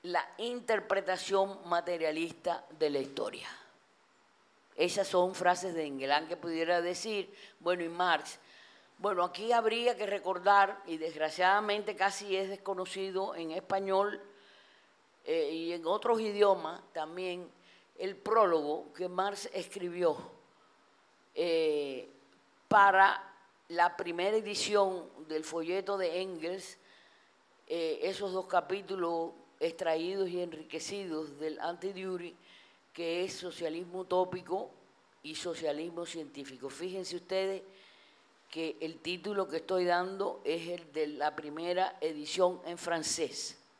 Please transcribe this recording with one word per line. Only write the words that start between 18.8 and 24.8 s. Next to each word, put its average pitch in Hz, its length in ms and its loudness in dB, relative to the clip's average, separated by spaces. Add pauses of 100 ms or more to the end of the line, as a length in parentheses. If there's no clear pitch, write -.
que 180 160 -6
Marx 196 440 -4
escribió, 175 640 0 (1160)
eh, 151 720 2 (600)
para 196 640 8 (360)
la 175 280 2
primera 175 400 0
edición 202 760 2 (160)